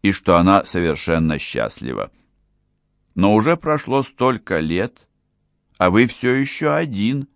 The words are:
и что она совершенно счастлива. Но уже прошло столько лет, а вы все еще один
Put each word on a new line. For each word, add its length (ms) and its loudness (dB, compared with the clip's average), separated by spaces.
и 100 2
что 260 2
она 280 4
совершенно 720 -2
счастлива. 720 -8
Но 200 2
уже 200 2
прошло 480 -2
столько 560 -2
лет, 480 -4
а 120 2
вы 180 6
все 260 -2
еще 400 -2
один 640 -2